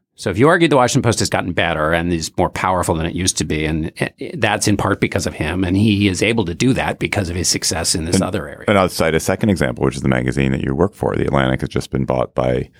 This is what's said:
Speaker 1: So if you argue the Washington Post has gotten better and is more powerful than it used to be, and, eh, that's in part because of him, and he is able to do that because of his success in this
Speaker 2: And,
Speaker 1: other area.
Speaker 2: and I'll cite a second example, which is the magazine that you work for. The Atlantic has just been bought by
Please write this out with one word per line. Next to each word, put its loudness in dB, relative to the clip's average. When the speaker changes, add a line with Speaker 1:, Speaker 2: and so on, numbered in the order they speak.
Speaker 1:
So -6
if -2
you 6
argue 4
the 4
Washington 4
Post 2
has 0
gotten -2
better 0
and 0
is -2
more 2
powerful 0
than -2
it -6
used -2
to -2
be, -2
and, -2
eh, -6
that's 0
in 2
part 0
because -2
of -6
him, -2
and 0
he 4
is 0
able 2
to -4
do 2
that -2
because -2
of -4
his -2
success -2
in -2
this -2
Speaker 2:
And, 2
Speaker 1:
other -4
area. -14
Speaker 2:
and 4
I'll 4
cite 2
a 2
second 0
example, 0
which 0
is -6
the 0
magazine 2
that -2
you -2
work 0
for. -2
The -2
Atlantic 0
has -4
just -6
been -2
bought -2
by -2